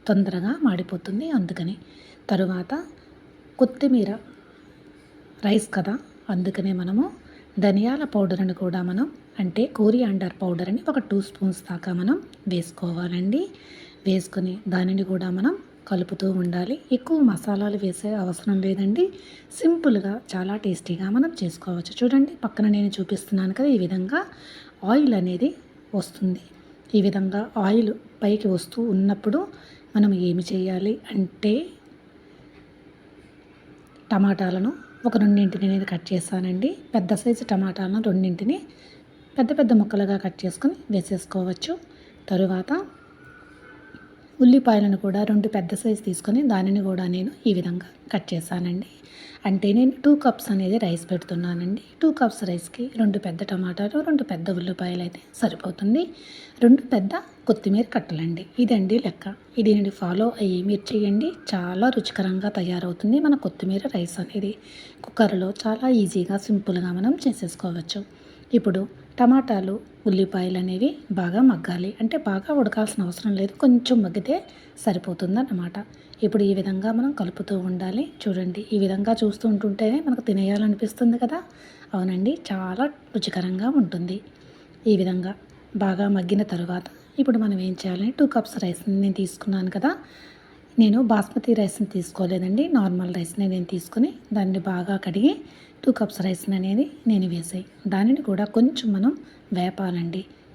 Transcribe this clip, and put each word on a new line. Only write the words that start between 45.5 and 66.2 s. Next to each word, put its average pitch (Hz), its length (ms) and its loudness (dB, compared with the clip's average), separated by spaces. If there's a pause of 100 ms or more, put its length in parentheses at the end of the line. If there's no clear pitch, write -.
సైజు 214 260 -2
తీసుకొని 208 420 0
దానిని 196 380 2
కూడా 185 260 -2
నేను 185 240 -2 (140)
ఈ 226 80 4
విధంగా 180 340 -4 (220)
కట్ - 180 -4
చేశానండి. 175 640 -6 (560)
అంటే 196 280 2
నేను 254 240 6
టూ 294 180 6
కప్స్ 254 340 0
అనేది 190 280 2
రైస్ 170 280 0
పెడుతున్నానండి. 175 760 -4 (160)
టూ 320 140 4
కప్స్ 247 320 0
రైస్కి 180 400 -6 (120)
రెండు 208 240 4
పెద్ద 175 240 -6
టమాటాలు, 202 580 -2
రెండు 311 220 2
పెద్ద 170 280 -6
ఉల్లిపాయలు 180 520 -4
అయితే 175 180 -10 (120)
సరిపోతుంది. 202 680 0 (580)
రెండు 240 220 8
పెద్ద 196 280 0 (340)
కొత్తిమీర 214 460 2
కట్టలండి. 165 520 -4 (160)
ఇదండి 214 400 2
లెక్క. - 260 -6 (320)
ఇది 220 160 4
నేను 202 180 2
ఫాలో 185 440 0
అయ్యి 185 280 0
మీరు 202 240 0
చేయండి. 214 420 2 (200)
చాలా 185 400 0
రుచికరంగా 190 600 -2
తయారవుతుంది 180 680 0
మన 294 160 4
కొత్తిమీర 190 520 -4
రైస్ 175 320 -4
అనేది. 196 340 -4 (480)
కుక్కర్లో 190 560 2
చాలా 240 360 -2
ఈజీగా, 196 440 2